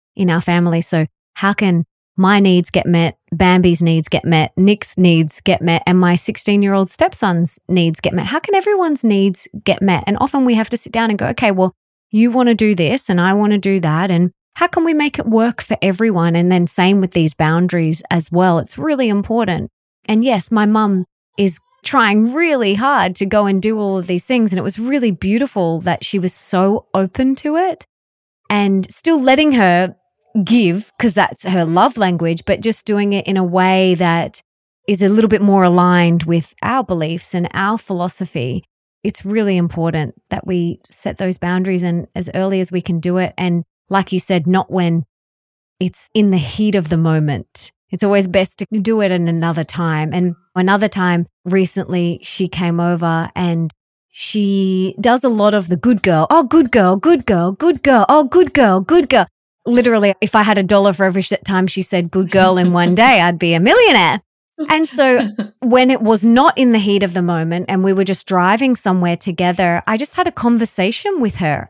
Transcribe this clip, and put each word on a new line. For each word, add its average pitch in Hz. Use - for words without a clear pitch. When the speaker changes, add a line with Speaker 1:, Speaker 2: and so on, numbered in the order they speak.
Speaker 1:
in 190
our 170
family. 175
So 165
how 196
can 180
my 190
needs 180
get -
met, 170
Bambi's 180
needs 165
get -
met, 160
Nick's 202
needs 165
get -
met, 170
and 185
my 175
sixteen-year-old 196
stepson's 180
needs 170
get -
met? 180
How 285
can -
everyone's 370
needs 196
get -
met? 185
And 208
often 269
we 247
have 220
to 240
sit -
down 226
and 208
go, 196
"Okay, 226
well, 185
you 226
want 240
to 233
do 214
this 175
and 180
I 185
want 208
to 208
do 196
that. 170
And 175
how -
can -
we 330
make 294
it -
work 226
for -
everyone?" 180
And 175
then 175
same 190
with 185
these 160
boundaries 165
as 170
well. 175
It's -
really 269
important. 202
And 220
yes, 240
my 214
mum 208
is 190
trying 220
really 269
hard 214
to 196
go 208
and 196
do 214
all 196
of 180
these 180
things. 233
And 185
it 127
was 185
really 240
beautiful 185
that 175
she 202
was 180
so 196
open 226
to 302
it 349
and 202
still 330
letting 269
her 185
give, 208
'cause 226
that's -
her 180
love 180
language, 170
but -
just 220
doing 202
it 196
in 196
a 190
way 185
that 170
is 196
a 196
little 220
bit 202
more 196
aligned 175
with 165
our 240
beliefs 165
and 175
our 202
philosophy. 175
It's -
really 202
important 165
that -
we 175
set -
those 185
boundaries 180
and 170
as 175
early 190
as 180
we 180
can 170
do 180
it. 180
And 175
like 196
you 185
said, 175
not 185
when 170
it's -
in 208
the 190
heat 196
of 170
the 170
moment. 156
It's 190
always 202
best 185
to 214
do 220
it 190
in 175
another 165
time. 156
And 175
another 196
time 180
recently, 180
she -
came 170
over 165
and 165
she 196
does 247
a 262
lot 208
of 196
the 180
good 220
girl. 190
"Oh, 320
good 269
girl, 190
good 294
girl, 180
good 302
girl. 247
Oh, 302
good 339
girl, 208
good 294
girl." 208
Literally, 226
if 220
I 214
had 208
a 196
dollar 196
for 165
every 190
sh-, 185
time 185
she 190
said 175
"good 190
girl" 185
in 180
one 175
day, 226
I'd 175
be 165
a 170
millionaire. 233
And 311
so 254
Speaker 2:
<laughs> -
Speaker 1:
when 254
it 262
was 214
not 247
in 254
the 226
heat 202
of 180
the 180
moment 170
and 185
we 196
were 190
just 190
driving 208
somewhere 180
together, 175
I 220
just 277
had 359
a -
conversation 233
with 220
her 151